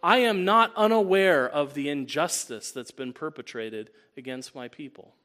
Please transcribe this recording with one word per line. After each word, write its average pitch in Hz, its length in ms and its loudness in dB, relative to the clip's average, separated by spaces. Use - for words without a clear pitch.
"I 214 180 4
am 214 260 2
not 226 320 4
unaware 190 720 4
of 143 240 -2
the 143 160 -4
injustice 139 800 -4
that's 123 200 -12
been 127 200 -10
perpetrated 110 760 -10
against 131 400 -12
my 123 140 -12
people." - 440 -18